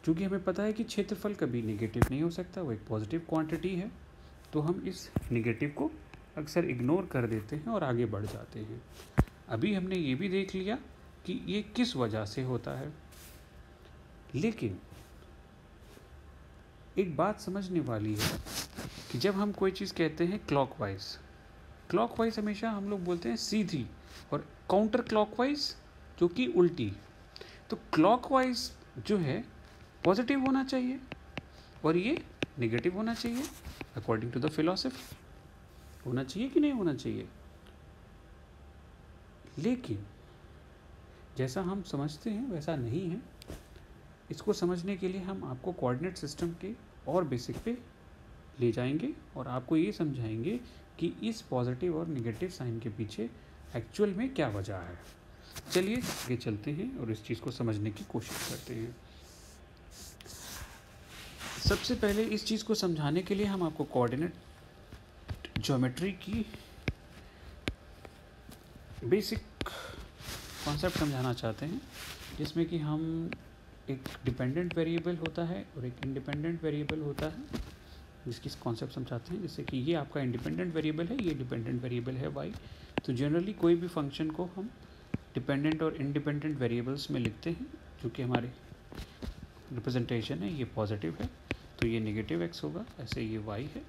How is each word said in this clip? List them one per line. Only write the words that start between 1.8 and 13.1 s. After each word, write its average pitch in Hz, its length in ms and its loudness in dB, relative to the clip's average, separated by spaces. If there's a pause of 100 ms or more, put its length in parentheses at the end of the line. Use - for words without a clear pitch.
नहीं 139 100 0
हो 170 80 4
सकता, 180 320 -6
वो 143 100 -2
एक 107 160 -6
positive 110 420 -2
quantity 160 460 0
है, 180 160 -2 (600)
तो 151 80 4
हम 170 260 2
इस - 240 -8 (200)
negative 117 380 2
को 277 220 0 (460)
अक्सर 156 280 2
ignore 143 400 4
कर 127 220 2
देते 110 280 -2
हैं 151 120 -4
और 214 160 2
आगे 120 220 4
बढ़ 104 200 -2
जाते 107 340 -8
हैं। 110 220 -8 (680)
अभी 143 240 4
हमने 190 220 2
ये 147 200 4
भी 185 140 0
देख 190 260 2
लिया 190 200 0 (500)
कि 180 80 -2 (120)
ये 196 160 0
किस - 340 2
वजह 110 300 2
से 131 180 -2
होता 127 280 0
है, 139 380 -6 (1300)